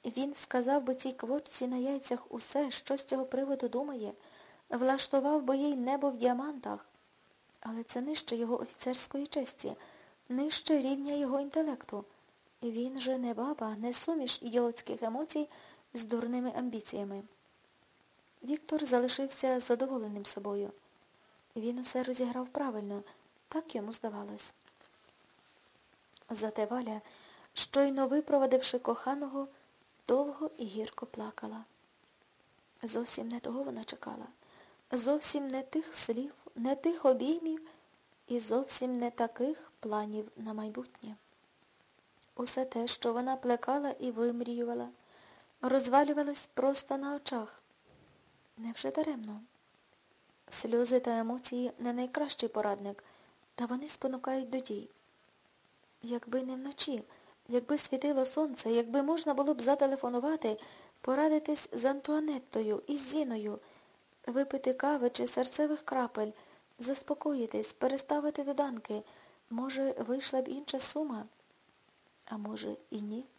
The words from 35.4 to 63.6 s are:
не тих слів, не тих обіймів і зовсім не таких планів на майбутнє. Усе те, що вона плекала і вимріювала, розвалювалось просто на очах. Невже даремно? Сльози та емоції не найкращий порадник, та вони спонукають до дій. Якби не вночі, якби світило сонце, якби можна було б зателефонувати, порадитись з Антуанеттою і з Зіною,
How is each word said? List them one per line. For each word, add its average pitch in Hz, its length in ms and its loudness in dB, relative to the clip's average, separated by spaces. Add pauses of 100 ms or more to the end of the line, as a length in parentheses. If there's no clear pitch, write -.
не 262 160 -4
тих 320 320 -4
слів, 254 380 0 (220)
не 254 200 0
тих 330 300 -2
обіймів 320 560 4 (640)
і 240 120 -2
зовсім 254 580 0
не 240 140 0
таких 240 680 -2
планів 214 580 -4
на 220 160 -8
майбутнє. 214 640 -8 (1200)
Усе 247 300 2
те, 240 220 -2
що 233 260 2
вона 254 220 0
плекала 262 540 2
і 254 220 -2
вимріювала, 240 800 -2 (720)
розвалювалось 277 920 4
просто 269 440 2
на 277 180 -4
очах. 240 480 -4 (960)
Невже 233 340 -2
даремно? 240 500 -2 (1080)
Сльози 240 500 4
та 233 200 2
емоції 247 600 -2
не 240 140 -2
найкращий 254 560 -2
порадник, 202 540 -2 (520)
та 240 100 -2
вони 254 240 -4
спонукають 262 600 -2
до 254 100 -2
дій. 214 300 -6 (1120)
Якби 240 420 -2
не 262 120 -4
вночі, 262 480 -2 (440)
якби 247 300 0
світило 269 480 2
сонце, 262 460 0
якби 233 320 2
можна 311 300 2
було 277 200 4
б 240 80 0
зателефонувати, 269 960 2 (440)
порадитись 302 720 2
з 240 120 -2
Антуанеттою 269 1040 0
і 294 100 0
з 262 120 -2
Зіною, 226 500 -2 (680)